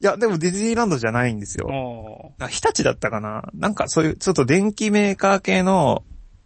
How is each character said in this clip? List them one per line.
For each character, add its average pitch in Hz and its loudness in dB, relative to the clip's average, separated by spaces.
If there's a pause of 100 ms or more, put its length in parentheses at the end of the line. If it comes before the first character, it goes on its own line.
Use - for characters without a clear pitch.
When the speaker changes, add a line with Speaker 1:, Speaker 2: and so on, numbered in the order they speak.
Speaker 1:
い - 0
や、 196 2
で 220 2
も 185 0
デ 165 0
ィ - -2
ズ 196 -4
ニ 226 2
ー 220 -2
ラ 233 2
ン 196 2
ド 143 2
じ 113 -2
ゃ 110 0
な 120 2
い 117 0
ん 104 -6
で 104 -10
す - -12
よ。 - -4
Speaker 2:
お 120 -10
ー。 131 -8
Speaker 1:
あ、 - -6
日 - -8
立 - 0
だ 127 4
っ 123 -6
た 110 -4
か 110 -4
な？ 107 -8
な 160 0
ん 208 -2
か - -2
そ 165 2
う - 2
い 156 0
う、 - -4
ち - -6
ょ 190 4
っ 160 -4
と 143 4
電 190 2
機 214 -2
メ 202 4
ー 190 -6
カ 196 2
ー 190 2
系 185 2
の 185 2 (420)